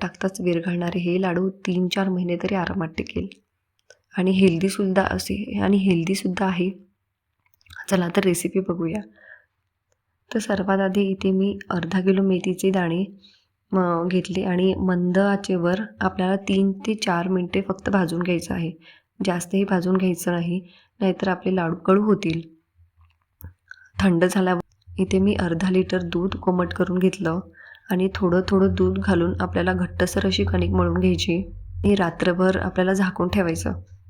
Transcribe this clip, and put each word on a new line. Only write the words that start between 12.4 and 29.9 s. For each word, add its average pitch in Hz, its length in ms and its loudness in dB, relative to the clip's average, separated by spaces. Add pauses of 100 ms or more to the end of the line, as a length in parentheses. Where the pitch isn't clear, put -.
दाणे, 185 500 -2 (540)
अ, 175 340 2
घेतले 180 360 -2
आणि 185 320 2
मंद 180 420 0
आचेवर 196 580 0 (260)
आपल्याला 190 340 0
तीन 196 360 0
ते 196 220 -6
चार 185 340 -2
मिनिटे 185 340 -2
फक्त 190 280 -6
भाजून 175 320 0
घ्यायचं 175 320 -2
आहे. 170 180 -4 (540)
जास्तही 190 380 0
भाजून 185 340 0
घ्यायचं 180 340 0
नाही, 175 300 -2 (380)
नाहीतर 190 280 0
आपले 185 280 0
लाडू 170 200 0
कडू 196 280 2
होतील. 180 380 0 (1600)
थंड 180 260 4
झाल्यावर 185 360 0 (360)
इथे 190 220 0
मी 202 160 2
अर्धा 175 340 0
लिटर 185 320 0
दूध 175 340 -2
कोमट 180 380 0
करून 180 240 -2
घेतलं 180 420 0 (520)
आणि 190 240 2
थोडं 180 320 2
थोडं 190 260 4
दूध 190 260 2
घालून 180 420 0
आपल्याला 185 320 0
घट्टसर 180 520 -2